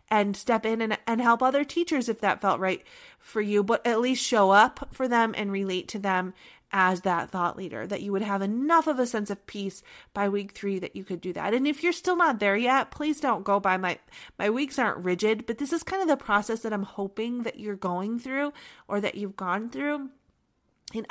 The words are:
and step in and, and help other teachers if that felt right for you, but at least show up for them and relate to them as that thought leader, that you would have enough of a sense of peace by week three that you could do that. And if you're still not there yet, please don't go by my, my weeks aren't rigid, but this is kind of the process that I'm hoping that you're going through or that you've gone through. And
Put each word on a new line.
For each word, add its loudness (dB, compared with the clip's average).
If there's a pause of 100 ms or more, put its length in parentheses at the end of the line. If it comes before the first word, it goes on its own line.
and 2
step 0
in 0
and, -2
and 0
help 4
other 4
teachers -2
if -4
that 0
felt 2
right -2 (360)
for -8
you, 2
but 0
at 2
least 0
show 6
up 6
for -2
them 2
and -2
relate -2
to -8
them 0 (420)
as 4
that 0
thought -2
leader, -8
that -6
you -6
would 0
have -2
enough 2
of 2
a 2
sense -4
of -8
peace -8 (280)
by 0
week -2
three -4
that -10
you -10
could -8
do -6
that. -4
And 2
if -4
you're 2
still -2
not 2
there 2
yet, 2
please -4
don't 0
go 2
by 2
my, -2 (400)
my 0
weeks -2
aren't 0
rigid, 0
but -6
this -4
is -2
kind -4
of 0
the 4
process 0
that -4
I'm 0
hoping -6
that -8
you're -6
going -4
through -4 (340)
or -2
that -2
you've -8
gone -2
through. -4 (840)
And -8